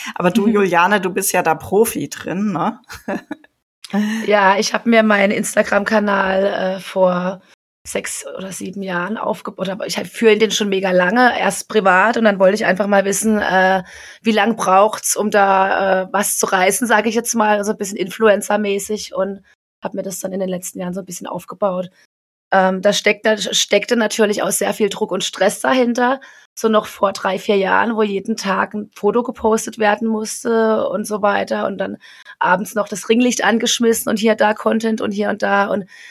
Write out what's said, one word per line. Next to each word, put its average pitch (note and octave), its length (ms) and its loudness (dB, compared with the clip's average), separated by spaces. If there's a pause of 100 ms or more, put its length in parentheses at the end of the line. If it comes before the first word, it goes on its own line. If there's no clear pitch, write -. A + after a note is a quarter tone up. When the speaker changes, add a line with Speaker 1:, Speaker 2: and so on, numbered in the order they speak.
(140)
Speaker 1:
Aber F3+ 160 2
du, G3 160 0
Speaker 2:
Mhm. A3+ 80 2
Speaker 1:
Juliane, F#3+ 480 2
du F#3 80 -2
bist F#3+ 240 -4
ja F3+ 80 2
da E3 140 2
Profi G#3+ 540 0
drin, G3+ 420 -6
ne? F3+ 280 -4 (280)
<laughs> - 400 -10 (800)
Speaker 2:
Ja, G3+ 320 4
ich G#3+ 160 -2
hab G#3+ 120 -2
mir A#3 160 6
meinen G3+ 300 4
Instagram-Kanal, G3+ 1160 0
äh, F#3+ 360 -2
vor F3+ 600 0 (460)
sechs - 380 -8 (120)
oder F#3+ 140 -10
sieben F#3+ 320 -10
Jahren F#3 340 -4
aufge-, G#3 380 -6
oder F#3 300 -6
ich - 120 -6
hab, G3 100 -6
führe G#3+ 300 4
den A3 140 2
schon G#3 160 -2
mega F#3+ 240 0
lange, G3 480 4
erst F#3+ 300 -4
privat G3 480 4
und A3+ 80 2
dann G3 120 4
wollte F#3+ 180 4
ich G#3+ 100 -2
einfach F#3+ 220 0
mal G3 180 4
wissen, G#3 340 0
äh, F#3 440 2 (380)
wie A3 120 2
lang G#3+ 240 2
braucht's, G3 580 2
um G#3 160 -2
da, F#3+ 720 2
äh, F#3 80 -10
was G3+ 260 -2
zu - 100 -2
reißen, G3 380 2
sag G#3+ 220 2
ich G#3+ 80 0
jetzt A#3 180 -2
mal, G#3+ 300 2
so G#3 80 -4
ein G#3+ 60 -4
bisschen G3 200 -8
Influencer-mäßig G#3 1200 -2
und G3 260 -4 (400)
hab G3 120 -8
mir G3 100 -6
das F#3+ 160 -10
dann F#3+ 140 -8
in F#3+ 80 -4
den F#3 80 -4
letzten F3+ 320 -8
Jahren F3+ 120 -6
so F#3+ 60 -8
ein F#3 60 -12
bisschen F3+ 220 -14
aufgebaut. F3+ 640 -4 (640)
Ähm, F#3+ 300 2
da G3+ 120 4
steckt, - 320 0
da A3 120 2
steckte - 600 0
natürlich G#3 440 0
auch F#3 100 -2
sehr G3 220 -2
viel G#3 160 0
Druck G3 220 -6
und F#3 120 -2
Stress F#3+ 360 0
dahinter, B3 640 0 (360)
so A3 120 0
noch G#3+ 180 2
vor - 240 -2
drei, G3 280 -4
vier G#3 180 0
Jahren, F#3+ 400 2
wo A3 60 2
jeden G3+ 340 -4
Tag G3 360 -2
ein G#3 220 -8
Foto G3+ 260 0
gepostet A3+ 580 -4
werden G#3+ 280 0
musste A3 800 -2
und G3+ 180 -4
so G3+ 160 -6
weiter G3+ 460 -2
und G3 100 -6
dann G3 200 -6 (420)
abends F#3 340 0
noch G#3 140 -2
das - 220 -8
Ringlicht B3 340 2
angeschmissen A3+ 640 2
und A3 80 -2
hier G#3+ 180 2
da G#3+ 180 2
Content A3 480 -2
und G#3+ 100 -4
hier G3+ 180 -2
und G3+ 140 -6
da G3+ 220 2
und G3+ 200 -4 (260)